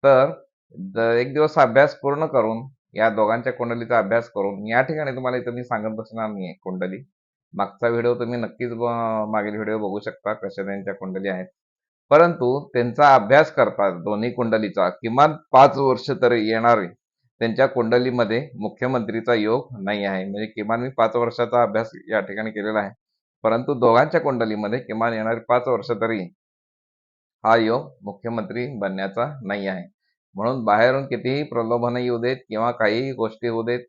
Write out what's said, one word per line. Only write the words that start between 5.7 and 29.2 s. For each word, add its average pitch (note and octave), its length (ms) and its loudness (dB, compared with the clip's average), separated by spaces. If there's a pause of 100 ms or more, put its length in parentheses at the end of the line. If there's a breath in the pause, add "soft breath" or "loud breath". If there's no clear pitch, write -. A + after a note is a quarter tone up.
बसणार A2 320 -8
नाहीये G2 260 -8
कुंडली. F#2 500 -8 (540)
मागचा G2+ 300 -4
व्हिडिओ A#2 280 0
तुम्ही A#2+ 240 -6
नक्कीच A#2+ 340 -8
ब-, A2+ 540 -4
मागील G#2+ 260 -4
व्हिडिओ G#2+ 240 -4
बघू G#2 220 -4
शकता G#2+ 340 -6
कशा G2 300 -8
त्यांच्या G2 300 -8
कुंडली F#2+ 340 -8
आहेत, F#2 180 -6 (640)
परंतु C#3+ 580 4
त्यांचा B2+ 480 4
अभ्यास C#3 360 6
करता G2+ 380 2
दोन्ही G#2 420 -4
कुंडलीचा G#2+ 580 0
किमान C3 440 2 (180)
पाच C3+ 260 8
वर्ष C3+ 340 0 (100)
तरी A#2 280 2
येणारे A2+ 380 4 (520)
त्यांच्या A2 280 2
कुंडलीमध्ये B2 840 0 (100)
मुख्यमंत्रीचा A#2 760 -2
योग A2+ 340 0 (160)
नाही G2+ 220 -2
आहे. F#2+ 200 -4
म्हणजे G2+ 200 -8
किमान A2 340 -6
मी B2 100 -6
पाच A2+ 260 0
वर्षाचा A#2+ 480 0
अभ्यास A2 280 -2 (180)
या G#2+ 100 0
ठिकाणी G2+ 320 -8
केलेला G#2+ 280 -4
आहे, G2 120 -6 (520)
परंतु A#2+ 300 0
दोघांच्या B2 480 4
कुंडलीमध्ये A2+ 580 -2
किमान A#2 340 -4
येणारे A2+ 260 -2
पाच B2 280 0
वर्ष B2 240 -2
तरी G#2+ 420 -2 (1120)
हा A2+ 120 6
योग A#2 340 0 (100)
मुख्यमंत्री A#2 760 -8
बनण्याचा G2 680 -4